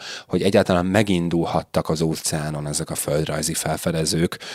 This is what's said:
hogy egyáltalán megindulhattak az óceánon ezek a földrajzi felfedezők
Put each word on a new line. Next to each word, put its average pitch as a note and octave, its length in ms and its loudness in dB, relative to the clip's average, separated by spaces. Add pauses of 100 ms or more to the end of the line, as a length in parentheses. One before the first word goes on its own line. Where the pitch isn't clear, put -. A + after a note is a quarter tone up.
(280)
hogy F#2 140 0
egyáltalán F#2+ 440 4
megindulhattak F2 1040 2
az D#2+ 120 0
óceánon D2+ 640 -2
ezek D2+ 220 -4
a - 60 -6
földrajzi D3+ 580 -2
felfedezők E3 840 0 (180)